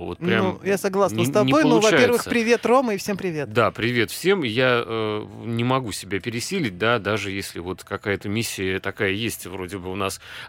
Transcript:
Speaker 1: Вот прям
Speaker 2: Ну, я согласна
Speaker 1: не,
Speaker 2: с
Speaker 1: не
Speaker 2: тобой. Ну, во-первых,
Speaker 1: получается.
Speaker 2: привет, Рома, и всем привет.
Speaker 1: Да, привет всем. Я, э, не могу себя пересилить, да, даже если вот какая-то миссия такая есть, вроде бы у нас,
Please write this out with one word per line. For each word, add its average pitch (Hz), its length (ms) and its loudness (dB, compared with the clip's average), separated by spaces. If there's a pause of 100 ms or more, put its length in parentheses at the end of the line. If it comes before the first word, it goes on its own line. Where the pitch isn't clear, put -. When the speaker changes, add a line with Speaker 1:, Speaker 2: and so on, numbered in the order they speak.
Speaker 1:
Вот 90 100 -6
прям 185 420 0
Speaker 2:
Ну, - 80 -18
я 196 120 0
согласна 190 380 0
Speaker 1:
не, - 80 2
Speaker 2:
с - 20 2
Speaker 1:
не - 60 -2
Speaker 2:
тобой. 269 300 4
Ну, 226 160 6
во-первых, 233 440 6
Speaker 1:
получается. 180 80 -8
Speaker 2:
привет, 233 340 2
Рома, 240 300 4
и - 20 -4
всем 202 180 -4
привет. 156 380 -4
Speaker 1:
Да, 110 160 4
привет 113 400 0
всем. 185 320 0
Я, 123 420 2
э, 107 420 -4 (200)
не 117 180 -2
могу 127 280 0
себя 95 280 -6
пересилить, 117 600 -4
да, 117 180 2
даже 101 320 -2
если 95 300 -8
вот 87 240 -8
какая-то 101 440 -4
миссия 98 520 -4
такая 98 320 -4
есть, 104 340 -6
вроде 92 320 -8
бы 90 140 -8
у 95 40 -6
нас, 95 240 -4 (300)